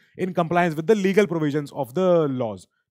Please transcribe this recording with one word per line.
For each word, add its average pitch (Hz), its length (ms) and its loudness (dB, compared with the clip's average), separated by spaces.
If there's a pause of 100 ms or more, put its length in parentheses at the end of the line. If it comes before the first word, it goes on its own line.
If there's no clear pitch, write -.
(200)
in 185 140 -4
compliance 175 460 0
with 190 140 2
the 196 120 2
legal 190 260 2
provisions 147 540 -4
of 131 120 -8
the 165 420 2
laws। 107 200 -6 (300)